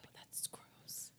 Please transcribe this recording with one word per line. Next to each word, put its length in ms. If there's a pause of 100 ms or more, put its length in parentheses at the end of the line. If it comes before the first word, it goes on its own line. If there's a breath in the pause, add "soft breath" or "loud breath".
Ew, 140
that's 340
gross. 720